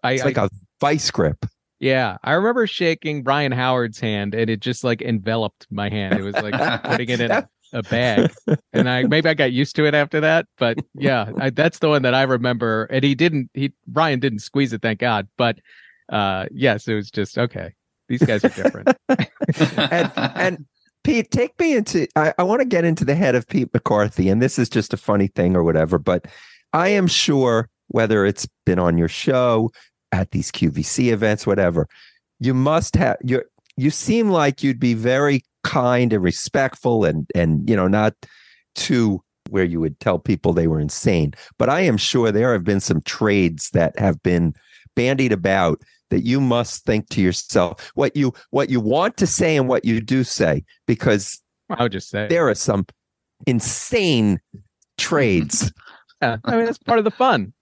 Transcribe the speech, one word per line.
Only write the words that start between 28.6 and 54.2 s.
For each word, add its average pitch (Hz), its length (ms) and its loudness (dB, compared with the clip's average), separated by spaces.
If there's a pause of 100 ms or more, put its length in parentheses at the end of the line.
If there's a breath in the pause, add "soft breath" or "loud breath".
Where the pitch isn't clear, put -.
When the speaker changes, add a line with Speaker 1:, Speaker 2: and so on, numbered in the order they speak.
Speaker 2:
been 90 140 2
on 85 180 2
your 85 100 2
show, 120 640 0 (400 soft breath)
at 92 200 -2
these 92 180 -4
Q - 220 -2
V 78 100 -6
C 123 300 0
events, 107 340 0
whatever, 90 420 2 (520 soft breath)
you 127 160 0
must 147 400 0
have, 131 280 2
you're, 127 220 -2 (320)
you 139 140 2
seem 220 400 0
like 151 320 2
you'd 131 160 0
be 123 160 2
very 131 480 0 (200)
kind 123 480 2
and 101 120 0
respectful 120 840 0
and, 78 300 -2
and, 80 340 2
you 110 60 4
know, 92 120 2
not 107 280 2 (580 soft breath)
too 110 500 0 (280)
where 98 120 0
you 85 160 -2
would 80 200 -4
tell 92 180 0
people 85 340 -2
they 85 160 2
were 78 120 0
insane. 76 560 0 (240 loud breath)
But 117 100 2
I 156 120 0
am 151 140 2
sure 113 360 0
there 117 220 2
have 95 100 -2
been 98 160 0
some 82 240 -2
trades 95 680 0
that 82 260 0
have 95 240 0
been 85 320 2 (400 soft breath)
bandied 127 360 2
about 92 480 2 (300 soft breath)
that 98 160 0
you 131 160 0
must 120 440 -2
think 107 240 0
to - 120 -2
yourself 87 720 -2
what 139 220 0
you, 135 180 0 (160 loud breath)
what 135 220 -2
you 123 80 2
want 147 380 0
to 185 100 2
say 160 280 0
and 131 120 2
what 127 180 0
you 113 160 2
do 131 220 0
say, 78 400 0 (240 soft breath)
because 107 520 0 (300)
Speaker 1:
I 120 140 -4
would 113 80 -2
just 95 180 -10
say 104 180 -6
Speaker 2:
there 160 220 2
are 104 60 0
some 101 320 -2 (580)
insane 123 920 0 (580)